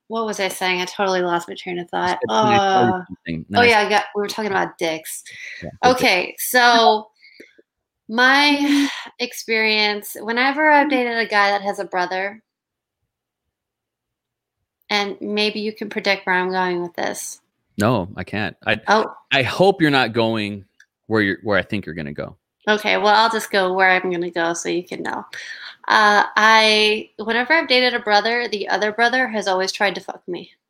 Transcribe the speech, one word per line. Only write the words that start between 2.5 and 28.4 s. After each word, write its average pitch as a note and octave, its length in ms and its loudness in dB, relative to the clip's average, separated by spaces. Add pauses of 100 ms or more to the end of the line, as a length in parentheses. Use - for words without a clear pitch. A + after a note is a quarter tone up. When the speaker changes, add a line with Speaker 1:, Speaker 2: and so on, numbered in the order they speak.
Speaker 2:
I G3+ 40 6
tell F#3+ 280 4
you F#3 80 2
Speaker 1:
Uh, F3+ 140 -6
Speaker 2:
something?" - 420 -10
Then G3+ 100 2
Speaker 1:
oh, - 20 6
Speaker 2:
I A#3+ 40 8
Speaker 1:
yeah, A3+ 160 6
Speaker 2:
said G3+ 60 0
Speaker 1:
I - 20 -4
got, G#3 140 2 (120)
we G#3 60 -2
were G3+ 80 -4
talking G#3 220 -4
about F3+ 260 -2
dicks. D#3+ 440 -6 (400)
Speaker 2:
Yeah, - 80 -12 (140)
okay. B3 80 6
Speaker 1:
Okay, A#3 480 0
so A#3 720 4 (960)
my C#4+ 800 4 (320)
experience, G#3+ 1000 -2
whenever C4+ 500 0
I've C#4+ 180 6
dated A#3+ 280 0
a A3+ 80 -2
guy G#3 260 2
that G3+ 100 0
has G3 180 -4
a G3 40 -6
brother, F#3 580 -4 (2500)
and G3+ 300 -2
maybe G#3 400 -4
you G#3+ 140 -6
can G#3+ 160 -10
predict G3 360 -2
where F#3 100 0
I'm F3+ 160 -2
going F3+ 300 -2
with F3 140 -10
this. - 460 -8 (360)
Speaker 2:
No, G2+ 380 0
I F2+ 80 -8
can't. G2+ 320 -8 (100)
I, A2 220 0
Speaker 1:
Oh. G#3 260 2 (180)
Speaker 2:
I C3+ 120 2
hope F#3+ 380 2
you're D3+ 100 4
not B2+ 220 2
going A2 520 -2 (420)
where A2 140 2
you're, G2 220 0
where G#2 140 0
I F#2 40 4
think G2 240 -6
you're D#2 100 -10
gonna D2 180 -10
go. - 240 -12 (300)
Speaker 1:
Okay, G#3 300 0
well, G#3 180 2
I'll A3 140 4
just A3 220 -6
go F#3 220 0
where F#3+ 180 2
I'm F#3 200 0
gonna F3 200 -4
go E3+ 220 -2
so F3 160 -6
you F3 140 -4
can - 200 -12
know. - 220 -8 (600)
Uh, G#3 360 4 (120)
I, G#3+ 800 4
whenever A#3 360 -2
I've D#4+ 160 2
dated B3 240 4
a A#3 60 -4
brother, A3 480 0